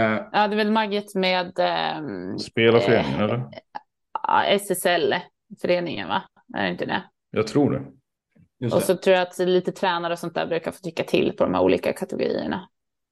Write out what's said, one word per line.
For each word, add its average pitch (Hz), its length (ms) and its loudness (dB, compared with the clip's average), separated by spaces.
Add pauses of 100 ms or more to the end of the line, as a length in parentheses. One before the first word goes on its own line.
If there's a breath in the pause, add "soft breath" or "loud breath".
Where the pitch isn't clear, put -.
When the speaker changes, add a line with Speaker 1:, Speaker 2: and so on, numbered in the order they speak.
(320)
Speaker 1:
Ja, 208 160 2
det 202 60 -4
är - 20 0
väl 214 160 2
Magget 208 440 -2
med, 185 440 0
ehm, 156 800 -4
Speaker 2:
Spelarföreningen, 117 800 4
Speaker 1:
eh, 104 40 0
Speaker 2:
eller? 120 220 -2 (840)
Speaker 1:
Ja, - 120 4
S 202 280 2
S - 140 -2
L-föreningen, 170 1200 -2
va? 104 160 -2 (300)
Är 101 100 -4
det 90 80 -2
inte 90 140 -6
det? - 180 -4 (280)
Speaker 2:
Jag - 160 -2
tror 139 240 2
det. 65 120 -4 (760)
Speaker 3:
Just 120 160 -2
Speaker 1:
Och - 60 2
Speaker 3:
det. - 40 -2
Speaker 1:
så 185 100 2
tror 185 200 4
jag 180 120 2
att - 120 -8
lite 180 320 2
tränare 170 420 -2
och 170 60 -6
sånt 170 160 -8
där 165 120 -2
brukar 165 240 -4
få - 120 -12
tycka 170 200 -4
till - 340 0
på - 60 2
de - 100 0
här 92 100 4
olika - 300 2
kategorierna. - 760 -6 (420)